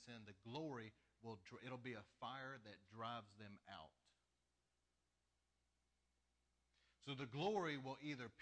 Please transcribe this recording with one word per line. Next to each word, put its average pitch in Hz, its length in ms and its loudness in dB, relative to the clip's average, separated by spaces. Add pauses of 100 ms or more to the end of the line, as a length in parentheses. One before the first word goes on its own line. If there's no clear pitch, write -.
sin, 117 220 -6
the 101 180 -8
glory 120 480 0 (300)
will 113 260 -4
dr-, 120 160 -8
it'll 127 140 0
be 120 160 0
a 98 100 -4 (160)
fire 131 420 0
that 98 240 -10
drives 113 480 0
them 101 320 -8
out. 82 240 -6 (3000)
So 139 140 0
the 127 120 0
glory 160 520 6
will 135 220 0
either 135 280 0 (140)